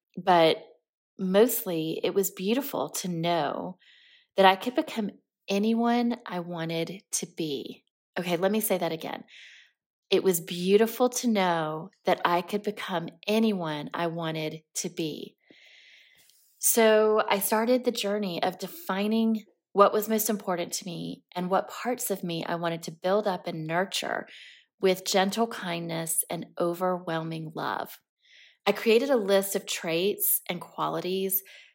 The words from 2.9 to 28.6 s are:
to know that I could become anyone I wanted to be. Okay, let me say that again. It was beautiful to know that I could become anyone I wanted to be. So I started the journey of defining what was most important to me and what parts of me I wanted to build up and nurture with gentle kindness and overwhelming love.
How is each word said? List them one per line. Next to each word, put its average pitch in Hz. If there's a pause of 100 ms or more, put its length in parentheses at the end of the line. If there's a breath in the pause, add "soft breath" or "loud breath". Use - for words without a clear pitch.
to -
know 170 (580 soft breath)
that 190
I 190
could 220
become 233 (380)
anyone 233
I 180
wanted 165 (100)
to -
be. 151 (340)
Okay, 180
let 190
me 220
say 208
that 170
again. - (840 loud breath)
It 196
was 175
beautiful 202
to 254
know 170 (140)
that 185
I 175
could 202
become 190 (180)
anyone 190
I 170
wanted 160 (140)
to -
be. 160 (1200 soft breath)
So 220
I 208
started 233
the 240
journey 202
of 175
defining 214 (280)
what 196
was 208
most 220
important 180
to -
me 170 (120)
and 180
what 190
parts -
of 190
me 170
I 175
wanted 165
to -
build 190
up 180
and 160
nurture 175 (540 loud breath)
with 185
gentle 202
kindness 170
and 170 (120)
overwhelming 170
love. - (680 soft breath)